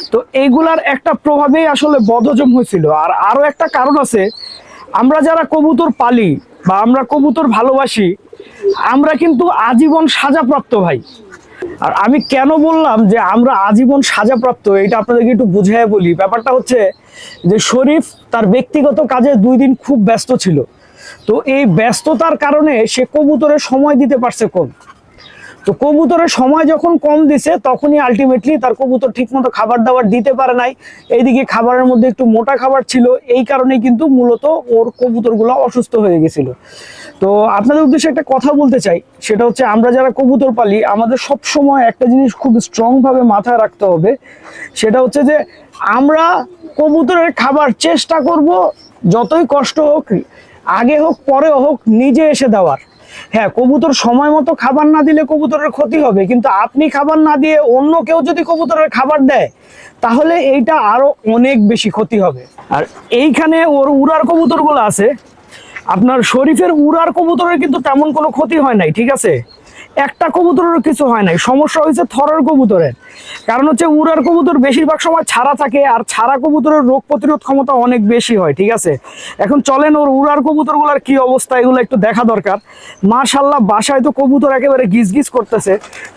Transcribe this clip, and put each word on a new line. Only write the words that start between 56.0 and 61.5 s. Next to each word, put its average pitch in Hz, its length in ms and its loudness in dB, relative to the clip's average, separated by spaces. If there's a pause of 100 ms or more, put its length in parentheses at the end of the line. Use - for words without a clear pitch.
কিন্তু 240 240 0
আপনি 233 400 0
খাবার 294 280 -2
না 302 200 2
দিয়ে 302 220 2
অন্য 294 420 2
কেউ 320 200 0
যদি 320 220 -2
কবুতরের 320 460 -2
খাবার 269 380 0
দেয়, 214 220 0 (520)
তাহলে 294 380 0
এইটা 269 360 0
আরো 254 380 0 (200)
অনেক 240 340 2